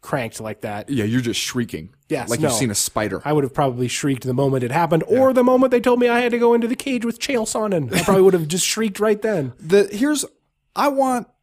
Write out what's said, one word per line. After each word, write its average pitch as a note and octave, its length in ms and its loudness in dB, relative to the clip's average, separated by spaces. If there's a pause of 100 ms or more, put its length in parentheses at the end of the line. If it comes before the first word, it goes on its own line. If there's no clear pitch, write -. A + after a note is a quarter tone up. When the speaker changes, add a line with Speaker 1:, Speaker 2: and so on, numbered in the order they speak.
Speaker 1:
cranked A#2+ 400 -6
like A2 200 -10
that. G#2 280 -10
Speaker 2:
Yeah, B2+ 160 0
you're A2+ 160 0
just A#2 200 -4
shrieking. F#2+ 520 -6 (160)
Speaker 1:
Yes, C3+ 200 -6
Speaker 2:
Like B2 100 -2
Speaker 1:
no. D#3 100 0
Speaker 2:
you've B2 80 0
seen B2 140 0
a G2+ 60 -4
spider. G2 480 -4
Speaker 1:
I C#3+ 80 -2
would D3 100 2
have C3 100 -2
probably B2+ 360 -2
shrieked C3+ 340 -2
the B2+ 120 -4
moment C3+ 280 0
it A#2+ 80 -4
happened, D#3+ 400 2
Speaker 2:
Yeah. A#3+ 80 4
Speaker 1:
or C4 140 4
the B3+ 100 4
moment B3+ 300 4
they B3 80 4
told B3 180 2
me B3 100 2
I A#3 120 2
had B3 100 0
to A#3+ 80 -2
go A#3 160 4
into A#3 140 0
the A#3+ 80 -2
cage B3 280 -4
with A#3 140 -4
Chael B3 240 -2
Sonnen. G3 500 -2
I E3+ 120 0
probably F#3+ 180 6
would F#3+ 120 8
have E3 120 0
just E3+ 180 -2
shrieked A3 360 -2
right G#3 200 2
then. F3 380 -2
Speaker 2:
The, G3 320 2
here's, C4+ 340 -2 (520)
I C4 120 2
want C4 380 0 (160)